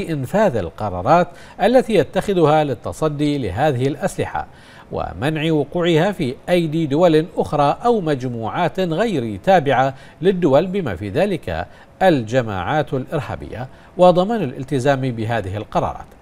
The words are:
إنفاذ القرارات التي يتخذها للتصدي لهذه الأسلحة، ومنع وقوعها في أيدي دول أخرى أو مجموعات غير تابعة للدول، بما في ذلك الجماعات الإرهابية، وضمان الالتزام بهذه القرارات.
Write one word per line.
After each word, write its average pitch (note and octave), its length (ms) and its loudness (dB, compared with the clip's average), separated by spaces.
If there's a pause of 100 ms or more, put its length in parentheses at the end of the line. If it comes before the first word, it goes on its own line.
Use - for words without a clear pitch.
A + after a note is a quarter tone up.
إنفاذ D#3+ 460 0
القرارات G#2+ 720 0 (360)
التي A#3 300 2
يتخذها D#3+ 720 2
للتصدي D3 720 -4
لهذه B2 500 0
الأسلحة، C3+ 600 -6 (440)
ومنع C#3+ 600 -4
وقوعها E3 600 0
في C#3 240 -4 (140)
أيدي E3 380 0
دول D#3 380 4 (120)
أخرى D3 480 0
أو A#3 160 2
مجموعات C3 800 -4
غير D#3+ 640 -2
تابعة C3+ 500 4 (280)
للدول، F3 460 4
بما F3+ 280 -4
في G2+ 140 -8
ذلك A#2+ 580 -4 (340)
الجماعات B2 920 0
الإرهابية، B2 720 -8 (300)
وضمان F3+ 460 4
الالتزام C3+ 580 -2
بهذه A2+ 560 -4
القرارات. - 480 -4 (160)